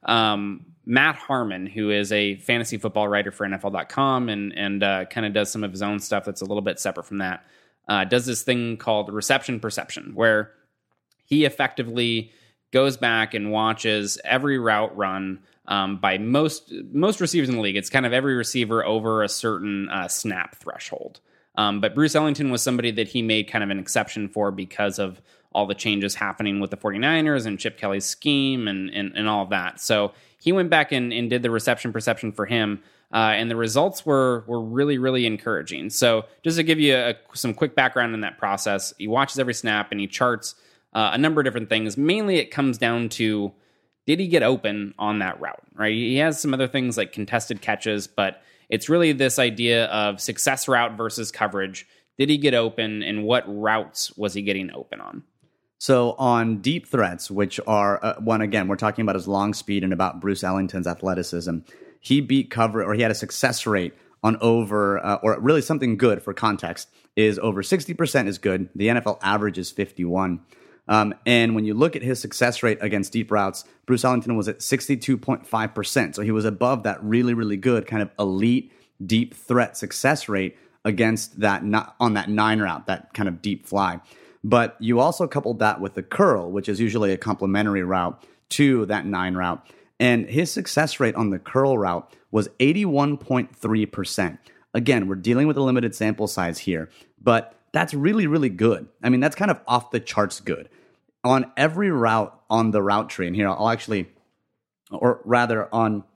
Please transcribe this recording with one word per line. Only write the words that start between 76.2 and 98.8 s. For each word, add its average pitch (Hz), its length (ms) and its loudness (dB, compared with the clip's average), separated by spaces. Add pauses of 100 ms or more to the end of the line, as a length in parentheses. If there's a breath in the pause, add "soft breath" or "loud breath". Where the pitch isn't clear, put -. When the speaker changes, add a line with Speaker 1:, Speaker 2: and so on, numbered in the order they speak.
Speaker 2:
he 107 80 0
was 107 140 0
above 113 380 0
that 104 200 -4
really, 120 300 2
really 110 240 -2
good 110 300 0
kind 107 160 -2
of 101 160 -4
elite 104 540 2 (320 soft breath)
deep 113 300 0
threat - 420 0
success - 520 -2
rate 95 300 -2 (260 soft breath)
against 107 560 0
that, 101 240 2
ni-, 107 140 2 (220)
on 120 140 4
that 101 140 -2
nine 107 320 2
route, 90 260 -4
that - 280 -6
kind 98 140 -2
of 85 120 -6
deep 101 260 -4
fly. 95 340 0 (420 loud breath)
But 117 380 4
you 117 200 2
also 165 280 2
coupled 120 300 -2
that 107 240 2
with 95 120 -6
the 95 80 -8
curl, 107 480 2
which 98 180 -4
is 101 120 -2
usually 107 320 2
a 92 60 -2
complementary 101 640 0
route 90 400 -2 (260 soft breath)
to 131 360 4
that 95 180 -2
nine 92 300 -2
route. 90 300 -2 (360 soft breath)
And 120 280 4
his 156 220 0
success - 480 -2
rate 113 160 2
on 107 140 0
the 95 100 -2
curl 135 400 2
route 90 320 -2 (220 soft breath)
was 107 160 2 (100)
eighty-one 147 600 2
point - 360 -2
three 107 320 0
percent. 90 540 -4 (340 soft breath)
Again, 120 320 2
we're 95 100 -4
dealing 120 300 2
with 151 100 2
a 139 60 0
limited 127 320 2
sample 107 320 -2
size 87 340 -4
here, 80 280 -4 (320 soft breath)
but 117 340 2 (180)
that's 160 220 0
really, 165 320 2
really 147 220 2
good. 104 400 0 (160)